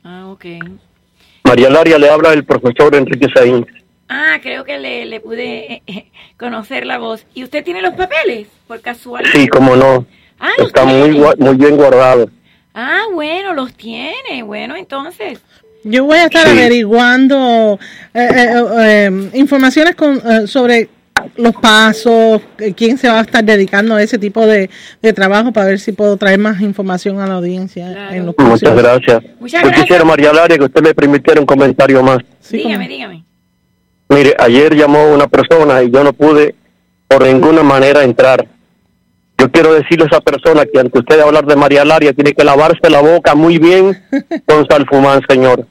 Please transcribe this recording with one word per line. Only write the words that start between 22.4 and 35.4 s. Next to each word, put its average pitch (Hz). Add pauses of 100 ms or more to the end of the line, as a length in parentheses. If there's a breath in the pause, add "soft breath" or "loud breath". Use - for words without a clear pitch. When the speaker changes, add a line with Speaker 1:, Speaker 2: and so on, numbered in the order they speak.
Speaker 3:
eh, 208
quién 226
se 262
va 220
a -
estar 226
dedicando 208
a 208
ese 233
tipo 208
de, 202 (320 loud breath)
de 220
trabajo 202
para 208
ver 196
si 208
puedo 208
traer 196
más 208
información 196
a 196
la 190
audiencia 180
Speaker 1:
Claro. 202
Speaker 3:
en 180
los 175
Speaker 2:
Muchas 117
Speaker 3:
próximos. 120
Speaker 2:
gracias. 120 (160)
Speaker 1:
Muchas -
Speaker 2:
Yo 139
Speaker 1:
gracias. -
Speaker 2:
quisiera, 175
María 151
Laria, 165
que 139
usted 143
me 156
permitiera 147
un 139
comentario 135
más. 131 (200)
Speaker 3:
Sí, -
Speaker 1:
Dígame, 220 (100)
Speaker 3:
cómo. -
Speaker 1:
dígame. 202 (880)
Speaker 2:
Mire, 139
ayer 131
llamó 147
una 143
persona 139